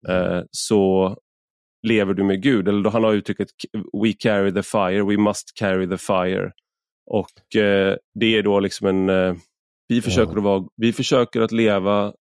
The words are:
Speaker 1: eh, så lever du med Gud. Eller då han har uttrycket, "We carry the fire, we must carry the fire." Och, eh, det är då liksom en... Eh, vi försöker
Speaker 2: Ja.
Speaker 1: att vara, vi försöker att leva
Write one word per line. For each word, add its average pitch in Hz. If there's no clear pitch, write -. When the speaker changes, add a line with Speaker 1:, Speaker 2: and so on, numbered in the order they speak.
Speaker 1:
eh, 90
så 95
lever 104
du 98
med 95
Gud. 110
Eller 101
då 104
han 113
har 110
uttrycket, 104
"We 110
carry 98
the 98
fire, 98
we 104
must 104
carry 95
the 92
fire." 92
Och, -
eh, 98
det 113
är 104
då 101
liksom 98
en... 95
Eh, 92
vi 117
försöker 101
Speaker 2:
Ja. 95
Speaker 1:
att 101
vara, 98
vi 113
försöker 123
att 113
leva 101